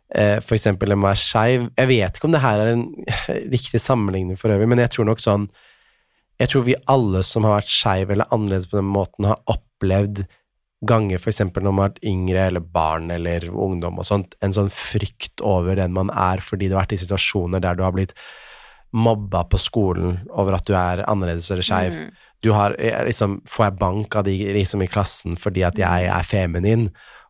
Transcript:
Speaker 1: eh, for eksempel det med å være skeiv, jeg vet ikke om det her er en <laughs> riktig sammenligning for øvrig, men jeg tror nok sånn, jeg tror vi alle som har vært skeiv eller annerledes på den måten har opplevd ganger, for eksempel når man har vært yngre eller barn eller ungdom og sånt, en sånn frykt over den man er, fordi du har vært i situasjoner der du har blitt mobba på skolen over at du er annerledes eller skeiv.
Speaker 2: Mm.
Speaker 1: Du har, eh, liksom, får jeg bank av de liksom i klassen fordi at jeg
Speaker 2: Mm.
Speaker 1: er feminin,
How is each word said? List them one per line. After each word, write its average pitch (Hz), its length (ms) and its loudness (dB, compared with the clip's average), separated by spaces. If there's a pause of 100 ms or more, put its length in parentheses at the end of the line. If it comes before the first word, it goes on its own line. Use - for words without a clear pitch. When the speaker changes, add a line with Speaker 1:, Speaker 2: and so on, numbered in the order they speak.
(160)
Speaker 1:
eh, 104 240 4
for - 160 0
eksempel 98 340 2
det 101 80 4
med 98 140 4
å - 20 2
være - 160 2
skeiv, 120 480 2
jeg 131 100 4
vet 110 280 2
ikke - 100 -4
om 156 60 2
det 151 100 4
her 110 180 4
er 113 140 2
en 120 220 -2 (100)
<laughs> - 460 -6
riktig 120 300 -2
sammenligning 95 580 0
for 110 100 0
øvrig, 104 180 4
men 123 120 4
jeg 120 100 2
tror 113 160 -2
nok 110 140 0
sånn, 101 280 0 (920)
jeg 127 100 2
tror 131 160 2
vi 127 100 2 (120)
alle 110 360 2
som 110 200 0
har 104 180 4
vært - 80 -8
skeiv 95 400 0
eller 101 220 0
annerledes 98 360 0
på 104 100 -4
den 95 140 0
måten 98 360 -2
har 107 100 0 (100)
opplevd 101 800 -2 (600)
ganger, 107 320 2
for 113 120 -6
eksempel 98 340 -2
når 98 100 2
man 98 120 2
har 98 60 0
vært - 120 -16
yngre 92 440 0
eller 90 120 -2
barn 82 500 -2
eller 85 300 -4
ungdom 90 600 -4
og 95 60 -6
sånt, 101 360 -2
en 98 100 0
sånn 101 180 0
frykt - 720 -6
over 95 340 2
den 92 180 0
man 95 160 0
er, 92 320 0
fordi 98 260 -4
du 95 80 0
har 95 100 2
vært - 60 -6
i 101 80 -2
situasjoner 92 640 -2
der 90 140 0
du 92 80 -2
har 92 100 0
blitt 95 180 -2 (800)
mobba 104 540 2
på 95 100 2
skolen 90 640 0 (160)
over 98 200 2
at 90 100 -2
du 104 80 0
er 90 340 0
annerledes 87 440 -2
eller 90 120 -2
skeiv. 92 320 0
Speaker 2:
Mm. 78 160 -12 (300)
Speaker 1:
Du 110 100 4
har, 104 260 4
eh, 113 280 -2
liksom, 101 420 0
får - 220 0
jeg 98 100 -6
bank 104 380 -2
av 101 80 0
de 98 120 0 (160)
liksom 101 300 0
i 92 40 0
klassen 92 520 -2
fordi 92 260 -2
at 87 120 0
jeg 90 320 2
Speaker 2:
Mm. 90 100 0
Speaker 1:
er 87 40 -2
feminin, 98 640 0 (400)